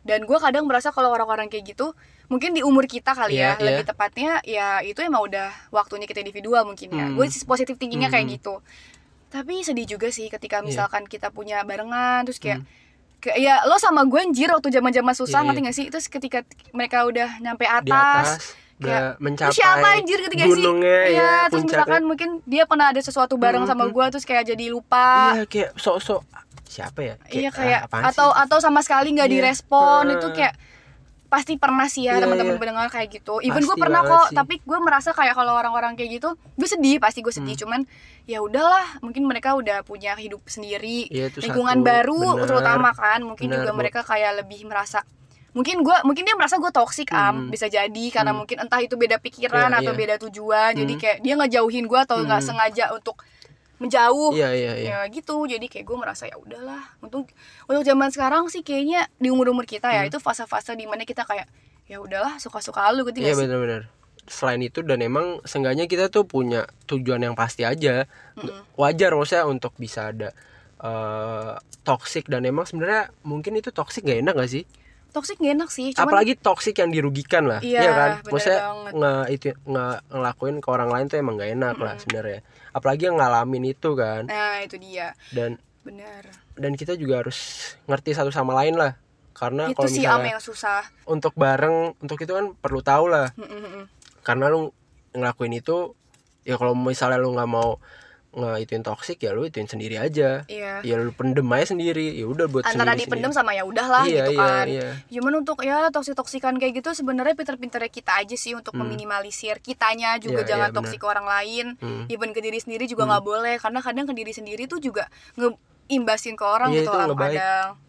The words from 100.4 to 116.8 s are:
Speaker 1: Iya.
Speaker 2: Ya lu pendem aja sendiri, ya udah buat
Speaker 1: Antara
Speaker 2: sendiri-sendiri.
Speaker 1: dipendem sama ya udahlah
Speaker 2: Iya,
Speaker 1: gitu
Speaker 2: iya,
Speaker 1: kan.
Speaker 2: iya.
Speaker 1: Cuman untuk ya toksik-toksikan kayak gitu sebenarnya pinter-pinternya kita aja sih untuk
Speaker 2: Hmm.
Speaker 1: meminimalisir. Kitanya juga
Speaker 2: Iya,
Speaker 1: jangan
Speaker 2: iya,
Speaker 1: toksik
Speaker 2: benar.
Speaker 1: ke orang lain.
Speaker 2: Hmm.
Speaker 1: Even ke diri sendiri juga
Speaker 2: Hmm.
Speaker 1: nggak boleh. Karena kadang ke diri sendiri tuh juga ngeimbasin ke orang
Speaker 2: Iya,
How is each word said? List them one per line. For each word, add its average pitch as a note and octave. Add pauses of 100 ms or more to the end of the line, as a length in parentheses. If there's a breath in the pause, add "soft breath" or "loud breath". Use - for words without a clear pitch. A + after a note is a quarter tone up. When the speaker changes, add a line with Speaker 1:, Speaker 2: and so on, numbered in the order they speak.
Speaker 1:
Iya. G3+
Speaker 2:
Ya A#2
lu A#2
pendem C3
aja C3
sendiri, E3
ya A2
udah D3
buat C3+
Speaker 1:
Antara A3+ (180)
Speaker 2:
sendiri-sendiri. A#3+
Speaker 1:
dipendem B3
sama B3
ya F#3+
udahlah B3
Speaker 2:
Iya, E3
Speaker 1:
gitu C3+
Speaker 2:
iya, D3
Speaker 1:
kan. -
Speaker 2:
iya. C3 (200)
Speaker 1:
Cuman B3
untuk D4+
ya C#4+
toksik-toksikan C4+
kayak B3+
gitu C4
sebenarnya C4
pinter-pinternya B3+
kita -
aja G3+
sih A#3
untuk A#3
Speaker 2:
Hmm. A#3+
Speaker 1:
meminimalisir. G#3
Kitanya A3+
juga A3
Speaker 2:
Iya, G#3+
Speaker 1:
jangan G#3
Speaker 2:
iya, A2+
Speaker 1:
toksik G#2+
Speaker 2:
benar. G#3
Speaker 1:
ke G#3
orang G3+
lain. A3+ (120)
Speaker 2:
Hmm. A#2
Speaker 1:
Even A3
ke G#3+
diri A3
sendiri A3+
juga A3+
Speaker 2:
Hmm. G#3+
Speaker 1:
nggak G3+
boleh. A3+
Karena A#3
kadang B3+
ke C#4
diri A3+
sendiri G#3+
tuh B3
juga G#3 (800 soft breath)
ngeimbasin A3+
ke A3
orang A3+
Speaker 2:
Iya, A#3